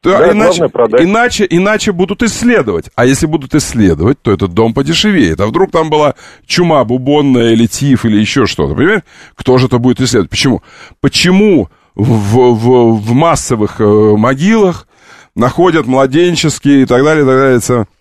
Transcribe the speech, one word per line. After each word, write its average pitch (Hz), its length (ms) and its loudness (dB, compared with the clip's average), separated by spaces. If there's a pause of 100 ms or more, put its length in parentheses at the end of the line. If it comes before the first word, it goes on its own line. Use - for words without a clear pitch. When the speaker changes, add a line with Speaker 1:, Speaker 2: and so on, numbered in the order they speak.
Speaker 1:
Да, 185 160 2
Speaker 2:
Да, 214 140 4
Speaker 1:
иначе, 214 160 2
Speaker 2:
главное 170 220 0
продать. 117 340 0
Speaker 1:
иначе, 214 460 -2
иначе 202 420 -2
будут 185 300 -4
исследовать. 185 720 -2
А 120 100 0
если 135 220 0
будут 151 280 -6
исследовать, 107 680 0
то 113 100 -2
этот 90 220 -4
дом 113 180 0
подешевеет. 143 720 -2
А 101 40 -2
вдруг 180 240 -2
там 160 200 -2
была 147 240 0 (320)
чума 165 380 0
бубонная 127 680 0
или 113 140 2
тиф, 135 400 -2
или 107 120 2
ещё 110 280 0
что-то, 71 280 -4
понимаешь? 185 280 0 (340)
Кто 131 220 0
же 127 80 2
это 123 120 -2
будет 123 220 0
исследовать? 113 300 0
Почему? 127 320 -4 (400)
Почему 180 680 0 (260)
в, 110 200 -2
в, 117 400 2
в, 117 420 2
в 107 160 -4
массовых, 131 680 -2
э, 110 60 0 (320)
могилах 170 720 0 (480)
находят 156 500 0
младенческие 139 960 0
и 127 40 2
так 127 180 0
далее, 151 200 2
и - 20 2
так 131 100 2
далее, 131 240 2
ц-, 120 240 -2 (160)